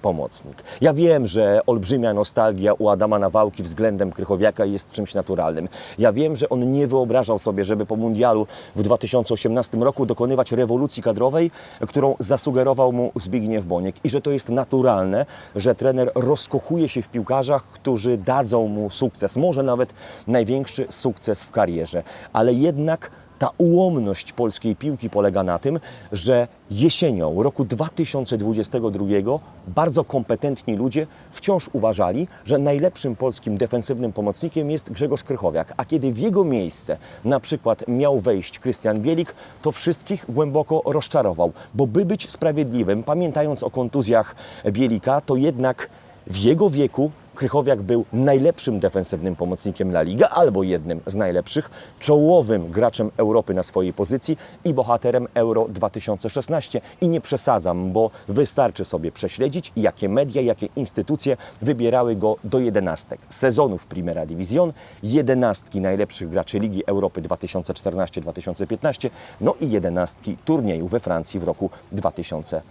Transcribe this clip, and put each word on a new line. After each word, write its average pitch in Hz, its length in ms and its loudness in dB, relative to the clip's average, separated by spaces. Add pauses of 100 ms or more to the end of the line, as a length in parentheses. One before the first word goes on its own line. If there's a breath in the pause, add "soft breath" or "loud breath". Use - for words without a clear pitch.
pomocnik". 73 600 -4 (180 loud breath)
Ja 151 140 6
wiem, 151 320 4
że 104 400 4
olbrzymia 117 480 0
nostalgia 104 580 2
u 107 160 2
Adama 104 300 2
Nawałki 101 440 0
względem 95 500 0
Krychowiaka 101 520 0
jest 98 280 -4
czymś 104 220 -8
naturalnym. 85 540 -2 (300 loud breath)
Ja 110 140 4
wiem, 147 240 0
że 127 120 -2
on 127 240 0
nie 143 140 2
wyobrażał 120 520 2
sobie, 101 260 -2
żeby 104 220 -2
po 110 100 -4
mundialu 110 500 2 (300 loud breath)
w 101 60 -2
dwa 104 140 4
tysiące 117 380 0
osiemnastym 113 480 -2
roku 135 240 0
dokonywać 123 460 0
rewolucji 123 500 0
kadrowej, 131 480 2 (380 loud breath)
którą 135 300 2
zasugerował 131 760 2
mu 123 240 -2
Zbigniew 107 500 -2
Boniek 90 380 -2
i 151 60 0
że 139 100 0
to 147 100 -4
jest 139 180 -2
naturalne, 120 760 2 (300 loud breath)
że 113 180 2
trener 127 400 2
rozkochuje 147 760 0
się 120 140 -4
w - 60 -10
piłkarzach, 127 560 0
którzy 120 520 -2
dadzą 117 520 2
mu 104 220 -2
sukces, - 460 -2
może 139 260 2
nawet 123 320 0 (320 loud breath)
największy 123 640 0
sukces - 540 -4
w - 80 -12
karierze. 85 520 0 (300 loud breath)
Ale 113 200 4
jednak 151 580 0 (280 loud breath)
ta 127 200 0
ułomność 170 760 2
polskiej 113 440 -2
piłki 135 340 -6
polega 101 320 2
na 90 160 0
tym, 151 220 -2 (320 loud breath)
że 120 360 2 (220)
jesienią 104 720 2
roku 139 220 0
dwa 117 240 -4
tysiące 135 480 -4
dwudziestego 110 540 -2
drugiego 101 500 0 (280 loud breath)
bardzo 156 360 2
kompetentni 123 720 -2
ludzie 131 300 -2 (240 loud breath)
wciąż - 420 -2
uważali, 107 560 0 (160 loud breath)
że 131 140 2
najlepszym 143 580 0
polskim 113 420 -4
defensywnym 120 540 -2
pomocnikiem 143 580 -4
jest 156 200 -6
Grzegorz 135 340 -2
Krychowiak, 82 520 -2
a - 80 -4
kiedy 135 280 0
w 110 60 -6
jego 190 260 2
miejsce 98 520 -2 (280 loud breath)
na 127 160 2
przykład - 480 -2
miał 135 320 2
wejść 98 380 -2
Krystian 110 420 -2
Bielik, 165 340 0 (280 loud breath)
to 151 100 0
wszystkich - 560 -4
głęboko 147 560 0
rozczarował, 104 680 0 (220 loud breath)
bo 135 120 2
by 131 180 2
być 190 260 -2
sprawiedliwym, 120 720 0
pamiętając 151 600 0
o 120 80 -4
kontuzjach 117 640 2 (360 loud breath)
Bielika, 120 500 2
to 139 160 0
jednak 131 520 0 (380 loud breath)
w 92 100 -6
jego 160 340 4
wieku 139 400 0 (240)
Krychowiak 135 480 0
był 117 300 2
najlepszym 131 680 2
defensywnym 92 560 -2
pomocnikiem 92 540 -4
La 85 120 2
Liga, 98 260 2
albo 135 340 4
jednym 85 440 -2
z 95 80 -6
najlepszych, 95 560 -2 (280 loud breath)
czołowym 147 720 4
graczem 107 460 0
Europy 107 380 2
na 90 80 0
swojej 92 300 -2
pozycji 120 460 -2 (260 loud breath)
i 165 100 2
bohaterem 120 600 0
Euro 113 340 2
dwa 101 220 -2
tysiące 107 400 -6
szesnaście. 147 500 -4 (200 loud breath)
I 180 80 2
nie 165 120 0
przesadzam, 92 720 0
bo 110 180 2 (180 loud breath)
wystarczy 113 560 0
sobie 80 280 -4
prześledzić, 131 640 -4
jakie 104 320 0
media, 131 340 0
jakie 113 340 -2
instytucje 135 600 -2 (260 loud breath)
wybierały 120 540 2
go 107 280 0
do 113 140 0
jedenastek 98 680 -2
sezonów 127 580 2
Primera 85 400 -6
División, 95 460 0 (300 loud breath)
jedenastki 120 800 0
najlepszych 95 480 -2
graczy 90 300 -4
Ligi 101 280 -4
Europy 95 340 -2
dwa 85 160 -4
tysiące 90 380 -6
czternaście 92 460 -4
dwa 82 120 -10
tysiące 90 340 -8
piętnaście, - 440 -4 (300 loud breath)
no 110 200 2
i 151 100 -2
jedenastki 90 760 -2
turnieju 101 440 -2
we 113 120 -2
Francji 87 400 -4
w 85 40 -8
roku 87 260 -2 (220 loud breath)
dwa 98 180 -2
tysiące 80 600 -8